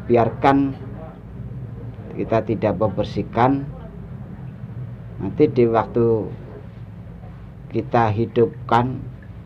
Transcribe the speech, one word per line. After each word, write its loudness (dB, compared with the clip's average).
biarkan, 4
kita 0
tidak 2
membersihkan, 2
nanti 4
di 4
waktu 4
kita 4
hidupkan 2